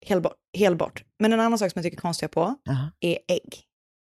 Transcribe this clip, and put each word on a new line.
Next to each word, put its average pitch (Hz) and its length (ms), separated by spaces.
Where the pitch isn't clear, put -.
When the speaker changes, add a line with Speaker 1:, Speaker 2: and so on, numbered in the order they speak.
Speaker 1:
hel 175 160
bo-, - 120
hel 185 180
bort. - 280
Men 220 140
en 226 60
annan 226 200
sak 190 120
som - 80
jag 165 40
tycker 170 140
är - 40
konstiga 165 280
på 160 120
Speaker 2:
Aha. 139 200
Speaker 1:
är 170 180
ägg. - 340